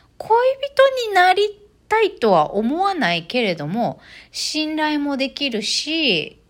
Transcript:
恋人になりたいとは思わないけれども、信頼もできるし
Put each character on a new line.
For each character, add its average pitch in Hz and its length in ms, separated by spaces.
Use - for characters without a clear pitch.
恋 440 200
人 440 60
に 403 40
な 370 200
り 403 80
た 440 140
い 403 100
と 220 200
は 160 220
思 247 300
わ 392 100
な 208 220
い 170 80
け 240 180
れ 190 140
ど 147 120
も、 196 320
信 311 440
頼 302 240
も 285 180
で 269 120
き 277 200
る 220 120
し 294 880